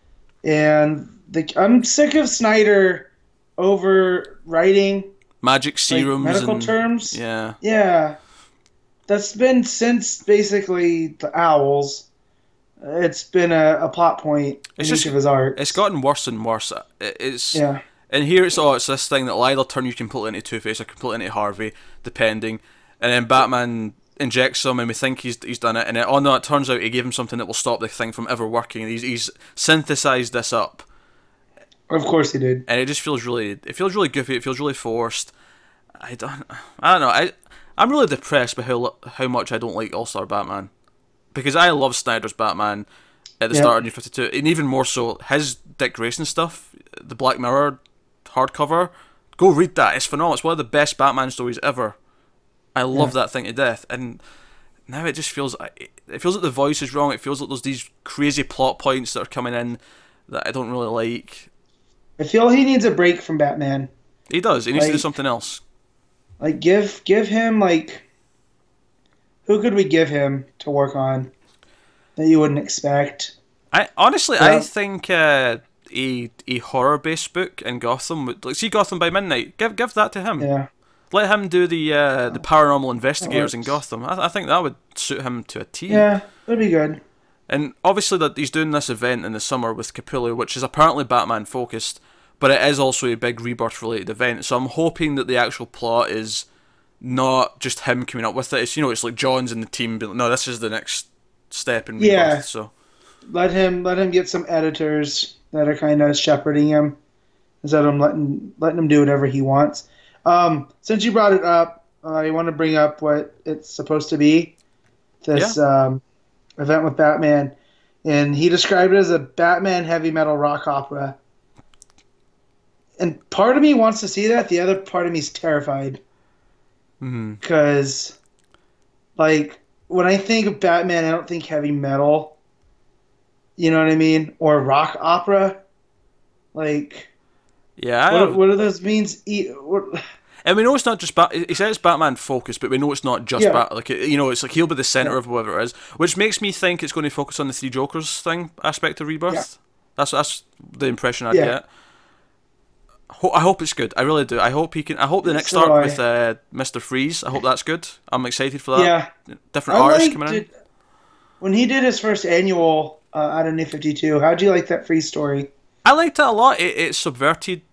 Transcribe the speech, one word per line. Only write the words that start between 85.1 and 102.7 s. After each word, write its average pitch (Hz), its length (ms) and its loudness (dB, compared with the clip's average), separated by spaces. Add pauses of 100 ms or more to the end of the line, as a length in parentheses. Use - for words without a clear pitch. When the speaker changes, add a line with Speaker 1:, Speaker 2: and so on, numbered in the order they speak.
Speaker 2:
him 123 220 -8
to - 160 -12
a - 40 -12
T. - 220 -14
Speaker 1:
Yeah, 208 340 4 (240)
that'd 226 140 -2
be 214 100 2
good. 156 320 0 (460)
Speaker 2:
And 143 260 -4 (100)
obviously 190 360 2
that 151 180 0
he's 139 140 -6
doing 156 180 -2
this 147 220 -2
event 120 340 -4
in 104 80 -6
the 110 60 -8
summer 117 340 -4
with 110 220 -12
Capullo, 120 400 -6
which 117 200 -6
is 123 60 -6
apparently 143 420 2
Batman 117 420 -2
focused, 120 540 -10 (400)
but 135 120 4
it 135 100 4
is 143 180 2
also 135 280 0
a 117 80 0
big 117 260 -4
Rebirth 117 400 -6
related 113 300 -6
event. 117 340 -4
So 131 100 -2
I'm 127 120 -2
hoping 160 480 -2
that 135 100 -4
the 123 120 -2
actual 120 280 -2
plot 117 460 -2
is 110 340 -8 (560)
not 131 580 -2
just - 220 -8
him 123 240 -2
coming 113 200 -8
up 107 100 -4
with 127 180 -6
it. 131 80 0
It's, 120 160 -4
you 156 60 0
know, 131 80 0
it's 113 120 -4
like 117 120 -6
John's 131 360 0
and 113 120 -6
the 110 40 -10
team 113 300 -6
being 107 140 -8
like, 104 60 -8
"No, 120 120 0
this 123 180 -2
is 120 120 -8
the 110 100 -4
next - 380 -8 (420)
step - 400 -4
in 220 60 -12
Rebirth." 208 160 4
Speaker 1:
Yeah. 160 300 4
Speaker 2:
So 110 280 -12 (640)